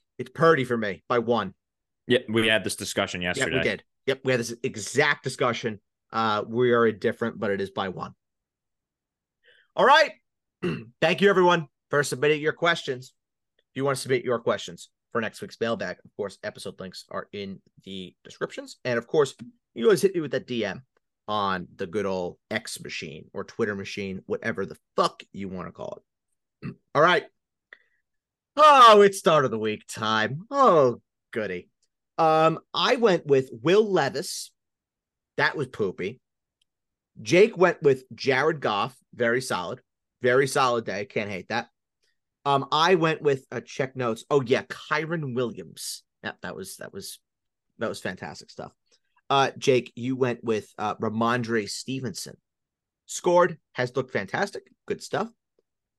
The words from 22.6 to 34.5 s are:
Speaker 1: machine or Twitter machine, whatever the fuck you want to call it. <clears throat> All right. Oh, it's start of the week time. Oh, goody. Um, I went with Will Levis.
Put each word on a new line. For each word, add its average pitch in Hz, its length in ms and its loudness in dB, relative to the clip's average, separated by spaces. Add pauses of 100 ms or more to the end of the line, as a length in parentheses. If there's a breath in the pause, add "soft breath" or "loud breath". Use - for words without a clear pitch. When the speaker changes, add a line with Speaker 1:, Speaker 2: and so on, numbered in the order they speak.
Speaker 1:
machine 78 520 -14
or 98 100 -8
Twitter 104 320 -4
machine, 98 500 -10
whatever 98 400 -6
the - 120 -12 (180)
fuck - 260 -2 (100)
you - 160 -12
want 90 200 -10
to - 40 -16
call - 300 -14 (600)
it. - 100 -10 (100)
<clears throat> - 120 -10
All 143 80 4
right. 175 220 2 (1300 soft breath)
Oh, 277 460 10
it's 196 180 6
start 156 260 4
of 113 60 -2
the 110 80 -4
week 107 280 -4
time. 110 600 -2
Oh, 180 500 4 (320)
goody. 95 380 -8 (480)
Um, 160 420 4 (140)
I 214 240 2
went 202 280 4
with 135 240 4 (120)
Will 202 280 4
Levis. 156 640 -4 (840)